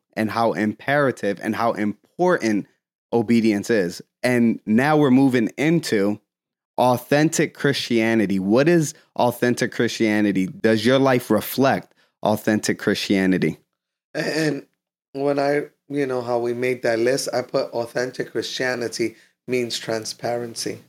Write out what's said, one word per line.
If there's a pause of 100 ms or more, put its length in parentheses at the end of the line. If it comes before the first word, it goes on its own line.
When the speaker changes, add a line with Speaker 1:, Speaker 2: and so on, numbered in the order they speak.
(140)
Speaker 1:
and
how
imperative
and
how
important (460)
obedience
is. (220)
And
now
we're
moving
into (580)
authentic
Christianity.
What
is (220)
authentic
Christianity?
Does
your
life
reflect (300)
authentic
Christianity? (580)
Speaker 2:
And (480)
when
I, (240)
you
know,
how
we
made
that
list,
I
put
authentic
Christianity (320)
means
transparency.